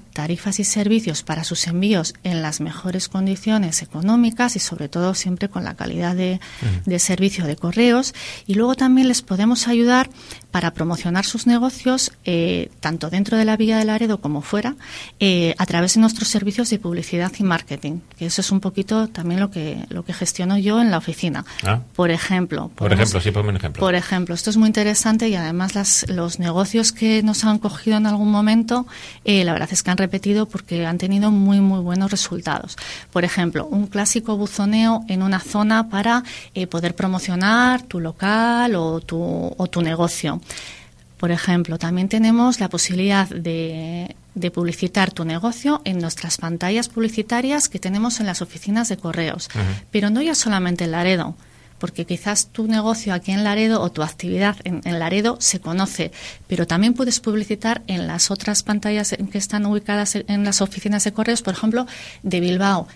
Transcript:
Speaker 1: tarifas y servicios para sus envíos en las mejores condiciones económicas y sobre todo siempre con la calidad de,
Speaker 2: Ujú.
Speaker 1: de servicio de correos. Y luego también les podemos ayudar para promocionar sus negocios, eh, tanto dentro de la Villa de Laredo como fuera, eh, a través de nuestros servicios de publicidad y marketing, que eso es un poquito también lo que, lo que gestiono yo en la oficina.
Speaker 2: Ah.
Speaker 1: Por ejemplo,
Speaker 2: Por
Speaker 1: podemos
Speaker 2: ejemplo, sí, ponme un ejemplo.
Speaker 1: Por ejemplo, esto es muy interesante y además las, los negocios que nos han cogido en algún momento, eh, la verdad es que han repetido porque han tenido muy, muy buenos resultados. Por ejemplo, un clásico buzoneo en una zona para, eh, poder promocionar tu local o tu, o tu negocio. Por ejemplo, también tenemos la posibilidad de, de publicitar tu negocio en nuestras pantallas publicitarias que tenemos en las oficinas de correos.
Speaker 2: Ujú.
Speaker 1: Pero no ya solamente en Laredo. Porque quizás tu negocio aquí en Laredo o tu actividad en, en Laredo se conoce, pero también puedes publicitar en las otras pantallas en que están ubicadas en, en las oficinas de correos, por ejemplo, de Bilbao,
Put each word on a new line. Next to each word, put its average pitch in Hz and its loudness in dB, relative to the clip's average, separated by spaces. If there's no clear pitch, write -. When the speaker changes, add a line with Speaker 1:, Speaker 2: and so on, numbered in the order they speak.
Speaker 1:
tarifas 170 -4
y 202 0
servicios 208 0
para 160 -4
sus - -4
envíos 180 0
en 175 -2
las 151 -4
mejores 175 -6
condiciones 190 0
económicas 226 2
y 196 -4
sobre 165 -6
todo 180 0
siempre 185 -2
con 185 -6
la - -6
calidad 170 -4
de, 185 0
Speaker 2:
Ujú. 98 0
Speaker 1:
de 175 0
servicio 185 0
de 147 -2
correos. 240 2
Y 196 0
luego 240 4
también 262 6
les 240 2
podemos 214 2
ayudar 240 4
para 170 -2
promocionar 170 -2
sus - -2
negocios, 254 2
eh, 175 0
tanto 160 -4
dentro 196 0
de 220 4
la 220 2
Villa 220 2
de 220 2
Laredo 214 0
como 147 -2
fuera, 214 -4
eh, 180 4
a 185 2
través 175 2
de 220 6
nuestros 220 4
servicios 208 0
de 214 0
publicidad 175 -4
y 208 2
marketing, 165 -2
que 165 -6
eso 170 -2
es 190 0
un 190 4
poquito 196 -2
también 175 -2
lo 196 0
que, 156 -6
lo 170 -8
que - -8
gestiono 185 -2
yo 208 2
en 226 4
la 165 2
oficina. 156 -4
Speaker 2:
Ah. 107 2
Speaker 1:
Por 175 4
ejemplo, 165 -2
Speaker 2:
Por - -2
Speaker 1:
podemos 95 4
Speaker 2:
ejemplo, 98 0
sí, 104 0
ponme 104 0
un 98 0
ejemplo. 82 -4
Speaker 1:
Por 185 4
ejemplo, 180 0
esto 190 -2
es 208 2
muy 220 8
interesante 214 2
y 208 0
además 175 -2
las, 202 0
los 170 -2
negocios 196 0
que 220 2
nos 214 0
han 214 4
cogido 214 0
en 214 2
algún 208 2
momento, 226 4
eh, 202 4
la 170 2
verdad 165 -2
es 180 -2
que - 0
han 180 2
repetido 202 0
porque 175 -4
han 170 0
tenido 196 2
muy, 196 6
muy 190 4
buenos 180 0
resultados. 175 -4
Por 175 2
ejemplo, 175 0
un 208 0
clásico 208 -2
buzoneo 220 2
en 185 0
una 190 2
zona 220 0
para, 226 0
eh, 185 -4
poder 175 -2
promocionar 196 2
tu 180 -8
local 220 0
o 165 0
tu, 165 -6
o 185 -2
tu 175 -2
negocio. 165 0
Por 170 -2
ejemplo, 170 0
también 180 -2
tenemos 233 4
la 190 -2
posibilidad 185 0
de, 165 -6
de 180 -2
publicitar 180 0
tu 170 -6
negocio 233 -2
en 185 -2
nuestras 165 -4
pantallas 180 -2
publicitarias 233 0
que 190 -8
tenemos 208 -2
en 214 -2
las 180 -4
oficinas 208 -2
de 190 -4
correos. 165 -4
Speaker 2:
Ujú. 107 0
Speaker 1:
Pero 208 2
no 220 2
ya 320 0
solamente 185 0
en 165 -2
Laredo. 175 0
Porque 170 -6
quizás 208 -2
tu 220 -6
negocio 220 0
aquí 180 -4
en 202 0
Laredo 214 2
o 175 -2
tu 156 -4
actividad 180 -2
en, 175 -4
en 170 -2
Laredo 196 0
se - 0
conoce, 175 -2
pero 170 0
también 208 4
puedes 247 -2
publicitar 220 -2
en 180 -2
las 165 0
otras 202 -2
pantallas 208 -2
en - -4
que 202 -4
están 208 -2
ubicadas 208 0
en, 208 -4
en 202 0
las 202 2
oficinas 202 -2
de 202 -2
correos, 226 0
por 190 -2
ejemplo, 226 0
de 185 0
Bilbao, 180 2